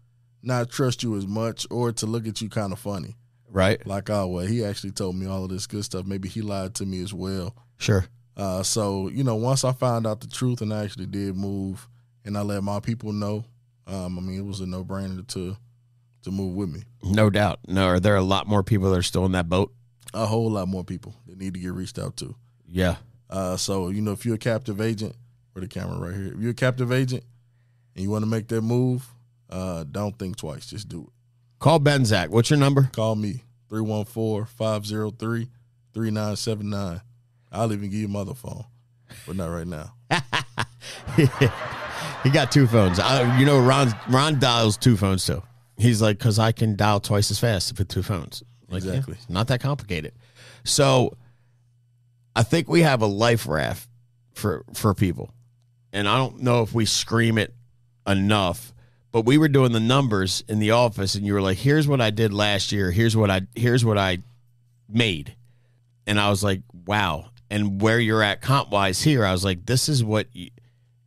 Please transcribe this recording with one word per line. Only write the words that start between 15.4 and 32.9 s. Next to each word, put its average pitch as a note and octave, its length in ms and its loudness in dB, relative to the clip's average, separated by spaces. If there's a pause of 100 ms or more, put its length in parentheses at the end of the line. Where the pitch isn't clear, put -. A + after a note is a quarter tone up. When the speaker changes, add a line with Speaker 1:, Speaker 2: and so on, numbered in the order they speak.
Speaker 1:
to - 80 -10
move F#2+ 240 -4
with G2 160 -4
me. D2+ 140 -12 (180)
Speaker 2:
No G#2 280 4
doubt. G#2 360 0
No, F#2+ 200 2
are F2+ 140 4
there G2+ 160 4
a F#2+ 60 4
lot F#2+ 240 0
more G2+ 160 2
people F#2+ 280 2
that F#2 80 2
are F2 40 0
still F2+ 240 0
in F#2+ 60 2
that F2+ 160 0
boat? F#2 240 0 (420)
Speaker 1:
A A2 120 -2
whole A2+ 240 0
lot G2 180 -2
more F#2+ 160 -4
people F#2 300 -12 (120)
that F2+ 120 -20
need F#2+ 160 -8
to F2+ 60 -10
get F2+ 120 -8
reached F#2 260 -10
out F#2+ 200 -8
to. - 160 -12 (320)
Speaker 2:
Yeah. F2 300 0 (320)
Speaker 1:
Uh, F#2 280 -4
so, F#2+ 340 -4
you G2+ 120 -4
know, G#2+ 100 -2
if G2 140 -8
you're A#2 80 0
a A2 40 -6
captive A2 420 -4
agent, A2 340 -4 (380)
where F#2+ 100 -14
the F2+ 60 -10
camera F2+ 300 -8
right F2+ 180 -8
here, F#2+ 180 -8
if F#2+ 60 -10
you're A2+ 100 -2
a A#2 40 -2
captive B2+ 380 0
agent B2+ 320 0 (720)
and F#2 100 -8
you G2+ 60 -2
wanna G#2+ 160 0
make A2+ 220 -2
that A2+ 140 -2
move, B2 440 0 (440)
uh, F2+ 400 -6
don't G2+ 280 -6
think F#2 180 -8
twice. - 300 -12
Just - 220 -14
do E2 140 -12
it. - 60 -20 (500)
Speaker 2:
Call D#3 200 6
Ben C#3+ 260 4
Zach. F#2+ 260 2
What's A#2 200 4
your D3+ 80 4
number? C#3 340 4